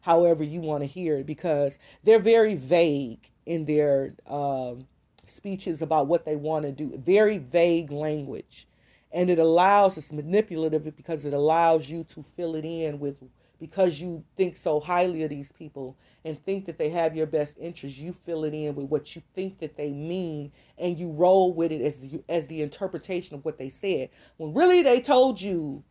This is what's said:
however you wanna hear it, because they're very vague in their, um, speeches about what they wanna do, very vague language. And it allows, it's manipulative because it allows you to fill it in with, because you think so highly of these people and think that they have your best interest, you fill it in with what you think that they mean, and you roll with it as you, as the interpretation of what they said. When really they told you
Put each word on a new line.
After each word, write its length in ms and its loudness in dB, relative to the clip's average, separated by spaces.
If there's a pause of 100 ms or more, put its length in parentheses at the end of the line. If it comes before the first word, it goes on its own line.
however 420 4
you 180 -6
wanna 240 -4
hear 320 -4
it, 80 -6
because 520 -2 (260)
they're 160 8
very 360 4
vague 760 0 (140)
in 200 -4
their, 480 2 (140)
um, 600 -6 (400)
speeches 540 -8
about 260 2
what 180 0
they 100 -2
wanna 360 -4
do, 260 -10
very 400 4
vague 540 0
language. 760 -8 (440)
And 180 0
it 100 4
allows, 580 6
it's 140 -16
manipulative 840 -2
because 300 -10
it 80 -4
allows 560 4
you 140 -8 (120)
to 80 -16
fill 320 -8
it 100 -6
in 340 -6
with, 160 -6 (440)
because 400 0
you 240 -10 (120)
think 200 -2
so 240 -2
highly 440 -2
of 60 -4
these 280 -12
people 400 -14 (260)
and 200 -10
think 220 -6
that 120 -12
they 120 -2
have 260 0
your 100 -2
best 340 -2
interest, 380 -12
you 160 -12
fill 300 -8
it 100 -4
in 220 -6
with 120 -8
what 280 -4
you 60 -16 (120)
think 260 -8
that 180 -10
they 140 -6
mean, 600 -8 (260)
and 220 -4
you 100 -8
roll 440 4
with 180 -2
it 100 -4
as 180 -2
you, 280 -14
as 200 -4
the 140 -8
interpretation 720 -8
of 100 -12
what 120 -6
they 120 -10
said. 400 -4 (280)
When 160 -10
really 300 6
they 160 6
told 420 4
you 500 -6